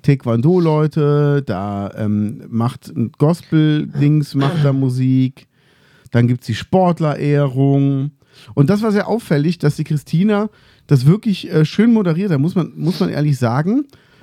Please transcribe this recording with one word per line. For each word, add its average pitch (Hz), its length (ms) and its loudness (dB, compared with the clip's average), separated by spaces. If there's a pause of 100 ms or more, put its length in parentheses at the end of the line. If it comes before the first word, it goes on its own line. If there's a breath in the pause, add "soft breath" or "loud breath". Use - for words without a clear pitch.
Taekwondo-Leute, 147 1400 0
da, 101 520 -6
ähm, 104 520 -4
macht 117 460 -4
ein 117 240 -4
Gospel-Dings, 151 1160 0
macht 143 300 0
da 139 80 2
Musik. 131 760 0 (640 soft breath)
Dann 120 160 4
gibt's 120 200 -2
die 113 80 -4
Sportlerehrung. 143 1600 0 (440 loud breath)
Und 143 160 2
das 208 120 0
war 220 100 0
sehr 202 160 0
auffällig, 170 500 -2
dass 151 180 -2
die 160 80 -6
Christina 202 640 -2 (380 soft breath)
das 131 200 2
wirklich, 196 440 0
äh, 156 140 2
schön 226 280 2
moderiert 190 400 0
hat, 135 80 0
muss 165 140 0
man, 160 220 -2
muss 151 240 -4
man 180 80 0
ehrlich 147 300 -2
sagen. 156 460 0 (380 soft breath)